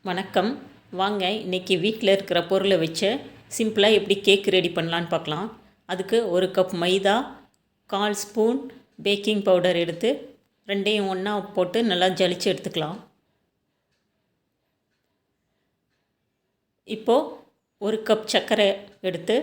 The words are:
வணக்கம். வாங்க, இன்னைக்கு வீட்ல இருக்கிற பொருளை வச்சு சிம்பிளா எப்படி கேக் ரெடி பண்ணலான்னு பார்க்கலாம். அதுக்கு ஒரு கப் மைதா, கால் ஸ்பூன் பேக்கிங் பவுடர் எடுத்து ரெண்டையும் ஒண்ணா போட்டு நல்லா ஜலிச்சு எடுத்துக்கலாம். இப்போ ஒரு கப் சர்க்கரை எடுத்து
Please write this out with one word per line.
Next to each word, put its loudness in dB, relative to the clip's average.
வணக்கம். -2
வாங்க, -2
இன்னைக்கு -2
வீட்ல 2
இருக்கிற 0
பொருளை 2
வச்சு -2
சிம்பிளா 2
எப்படி 2
கேக் 4
ரெடி 2
பண்ணலான்னு -4
பார்க்கலாம். -4
அதுக்கு -2
ஒரு 2
கப் 0
மைதா, 2
கால் -2
ஸ்பூன் 0
பேக்கிங் 0
பவுடர் 4
எடுத்து -2
ரெண்டையும் 0
ஒண்ணா -4
போட்டு -2
நல்லா 2
ஜலிச்சு 0
எடுத்துக்கலாம். -6
இப்போ 0
ஒரு -4
கப் 2
சர்க்கரை 2
எடுத்து -2